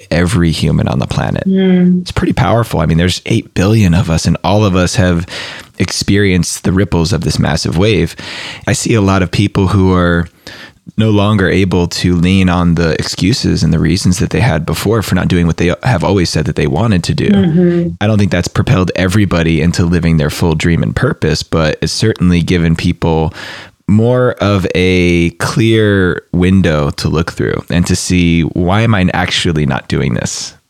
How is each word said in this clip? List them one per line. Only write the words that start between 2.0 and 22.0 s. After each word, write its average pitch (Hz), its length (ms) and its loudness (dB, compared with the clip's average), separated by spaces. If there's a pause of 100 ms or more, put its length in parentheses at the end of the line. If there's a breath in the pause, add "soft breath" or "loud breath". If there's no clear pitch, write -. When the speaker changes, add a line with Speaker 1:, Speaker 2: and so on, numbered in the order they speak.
Speaker 1:
It's 175 120 -10
pretty - 220 -2
powerful. 104 460 0
I 78 60 0
mean, 80 120 2
there's 90 280 0
eight - 260 -2
billion 98 400 2
of 95 180 0
us, 78 160 -2
and 85 180 0
all 104 200 2
of 95 120 0
us 87 180 0
have 87 320 0 (520 loud breath)
experienced 95 880 -2
the - 80 0
ripples 85 400 0
of 85 100 -2
this 82 160 -4
massive 73 380 -2
wave. 90 400 0 (500 loud breath)
I 98 60 0
see - 220 -2
a 107 80 2
lot 98 200 2
of 85 80 -2
people 101 380 0
who 92 240 2
are 87 360 0 (680 loud breath)
no 110 120 2
longer 101 380 2
able 90 400 2
to 90 260 -2
lean 90 360 2
on 87 240 2
the 82 260 0
excuses - 640 -2
and 80 100 2
the 80 60 2
reasons 87 400 0
that 90 120 -2
they - 100 0
had 80 260 0
before 98 340 0
for 92 140 -4
not 87 140 0
doing 87 180 2
what 80 100 0
they 87 260 0
have 87 220 0
always 87 240 2
said 78 160 -2
that 78 120 -4
they 78 100 0
wanted 87 360 0
to - 120 -2
do. - 160 -2
Speaker 2:
Mm-hmm. 175 720 2
Speaker 1:
I 208 40 0
don't 110 120 2
think 101 120 2
that's 87 180 -2
propelled - 460 0
everybody 87 680 0
into 87 240 0
living 82 320 2
their 73 100 0
full 82 260 -2
dream 82 280 0
and 52 120 -2
purpose, - 480 -2
but 80 380 -2
it 82 80 -2
certainly 90 540 0